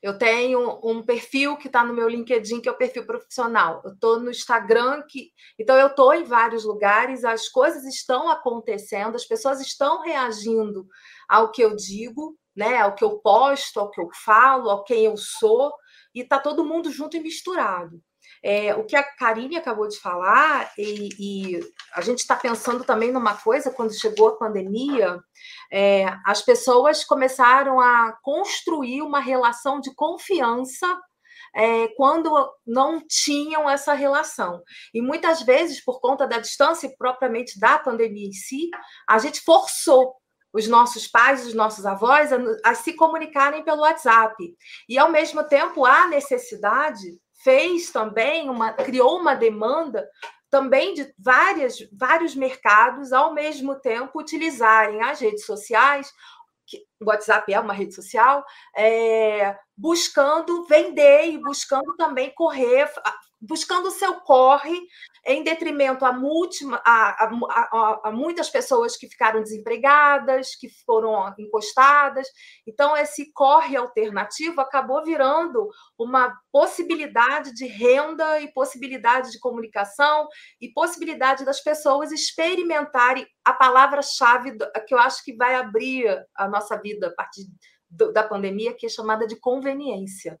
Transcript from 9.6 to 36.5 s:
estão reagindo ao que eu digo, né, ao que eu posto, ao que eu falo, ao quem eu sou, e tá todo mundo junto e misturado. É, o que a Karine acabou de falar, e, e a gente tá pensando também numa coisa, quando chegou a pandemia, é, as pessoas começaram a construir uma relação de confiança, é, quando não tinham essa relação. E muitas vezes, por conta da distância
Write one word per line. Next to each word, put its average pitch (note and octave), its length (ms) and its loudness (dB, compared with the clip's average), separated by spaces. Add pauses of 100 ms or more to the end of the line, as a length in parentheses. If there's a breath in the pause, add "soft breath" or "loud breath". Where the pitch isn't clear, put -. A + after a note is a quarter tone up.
estão D4+ 400 -2
reagindo A3 840 -6 (420 soft breath)
ao A3 220 4
que C4 100 -2
eu G#3+ 140 4
digo, A3+ 600 -12 (200)
né, A3+ 240 -2
ao G3+ 160 2
que - 80 -2
eu G#3 160 0
posto, C4 600 2
ao G#3 120 -4
que F#3+ 100 -10
eu E3+ 80 -8 (160)
falo, A#3+ 440 4
ao G3+ 140 -2
quem A3+ 220 0
eu G#3 100 0
sou, A#3 560 0 (420 soft breath)
e B3 100 -10
tá C4+ 160 0
todo D4 260 -2
mundo D#4+ 260 -6
junto D4+ 260 -10
e - 20 -6
misturado. G#3+ 840 -8 (400 soft breath)
É, G#3 340 -2
o A3 80 -6
que G#3+ 120 -6
a C#4+ 80 2
Karine B3+ 540 -4
acabou A3 300 -6
de G#3 120 -12
falar, A3 760 0
e, G#3 320 -8 (100)
e G3 400 -8 (340)
a F3+ 80 -8
gente A#3+ 260 -4
tá B3+ 80 2
pensando A#3+ 480 -6
também A#3 280 -2
numa A#3 240 -2
coisa, C4 360 -2
quando A3 260 -6
chegou G#3+ 320 2
a A3 60 -6
pandemia, G#3 840 -4 (520 loud breath)
é, G3 340 2 (200)
as G#3 160 0
pessoas B3+ 640 4
começaram C4 760 4
a A#3 420 4
construir D4+ 800 -4
uma D4 180 -2
relação B3+ 600 -2
de C4+ 160 -12
confiança, D#4+ 1040 -2 (560 loud breath)
é, A3+ 340 0
quando D#4 440 0 (320)
não C#4 420 -2
tinham D4 600 -2
essa C#4+ 240 0
relação. C4+ 680 -4 (320 loud breath)
E A#3 80 -4
muitas D#4+ 400 -2
vezes, C#4 420 2
por B3+ 180 -6
conta C4 260 0
da A#3 120 -2
distância C#4 580 -2